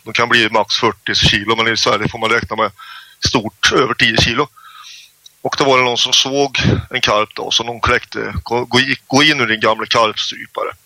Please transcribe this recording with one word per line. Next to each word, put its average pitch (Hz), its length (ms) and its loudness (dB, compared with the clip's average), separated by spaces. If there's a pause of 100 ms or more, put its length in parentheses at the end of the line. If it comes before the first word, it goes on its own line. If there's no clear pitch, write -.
De 113 100 -10
kan 120 160 0
bli 113 200 4
max 110 300 0
fyrtio 107 360 -2
kilo, 107 400 2
men 113 180 0
i 107 40 -2
Sverige 110 320 0
får 117 100 -10
man 110 100 0
räkna 113 260 -2
med 107 160 0 (560)
stort - 440 0
över 127 220 2
tio 113 280 2
kilo. 127 260 0 (960)
Och - 160 -4
då 151 60 0
var 135 140 4
det 127 60 4
någon 120 140 0
som 131 160 0
såg 135 440 0 (320)
en 127 120 -6
karp 107 340 0
då, - 160 -8
så - 120 0
någon 117 180 -10
kläckte, 113 520 -2 (100)
gå, 120 220 -2
gå 123 140 0
i, 131 180 0 (100)
gå 139 160 2
in 151 180 2
ur 113 60 0
din 110 120 -2
gamla 110 260 0
karpstrypare. - 840 -2 (140)